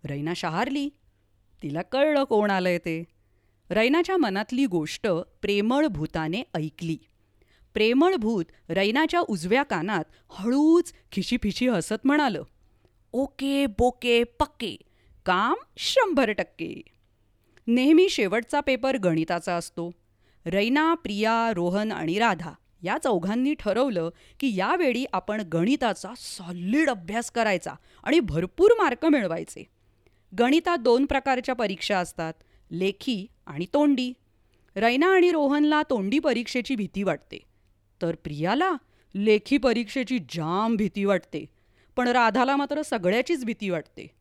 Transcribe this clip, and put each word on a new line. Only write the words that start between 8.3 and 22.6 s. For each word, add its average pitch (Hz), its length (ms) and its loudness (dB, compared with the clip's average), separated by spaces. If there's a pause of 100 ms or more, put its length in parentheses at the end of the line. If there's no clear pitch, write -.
रैनाच्या 220 520 0
उजव्या 196 420 0
कानात 185 420 -2 (240)
हळूच 294 640 2 (200)
खिशीफिशी 214 560 -2
हसत 208 260 -2 (100)
म्हणालं, 269 380 2 (720)
"ओके, 277 540 -2
बोके, 240 580 2
पक्के, 233 520 -6 (500)
काम 202 280 2 (220)
शंभर 311 540 2
टक्के." - 520 -8 (840)
नेहमी 294 420 6
शेवटचा 226 520 0
पेपर 269 360 0
गणिताचा 175 580 0
असतो. 170 360 -6 (560)
रैना, 247 480 2
प्रिया, 226 600 0
रोहन 185 380 -2
आणि 165 260 -2
राधा 175 340 0 (300)